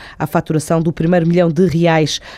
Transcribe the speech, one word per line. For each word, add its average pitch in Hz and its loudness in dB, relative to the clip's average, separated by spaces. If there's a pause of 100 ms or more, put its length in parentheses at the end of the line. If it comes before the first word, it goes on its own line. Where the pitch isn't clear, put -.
(160)
à - -4
faturação 165 -2
do 165 0
primeiro 170 0
milhão 170 2
de 165 2
reais. 160 0 (180)